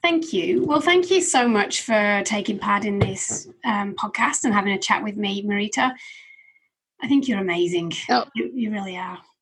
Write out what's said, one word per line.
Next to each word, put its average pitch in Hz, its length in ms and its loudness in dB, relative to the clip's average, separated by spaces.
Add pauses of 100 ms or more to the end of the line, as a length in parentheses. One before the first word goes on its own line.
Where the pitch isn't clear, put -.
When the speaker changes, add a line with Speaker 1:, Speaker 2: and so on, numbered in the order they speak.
Speaker 1:
Thank 330 320 0
you. 180 320 2
Well, 294 160 2
thank 359 280 4
you 381 120 4
so 247 260 2
much 208 340 2
for 208 440 2
taking 202 340 -2
part 202 260 0
in 202 140 -2
this, - 480 -4 (180)
um, 202 300 -2
podcast 233 480 -2
and 233 100 2
having 202 200 2
a 190 60 -2
chat - 240 0
with 208 120 -4
me, 202 280 -4
Marita. 208 500 0 (1080)
I 247 60 -6
think 269 200 4
you're 208 120 0
amazing. 175 540 0 (160)
Speaker 2:
Oh. 247 160 2 (100)
Speaker 1:
You, 349 180 -4
you 226 180 -2
really 190 260 -6
are. 180 200 -10 (240)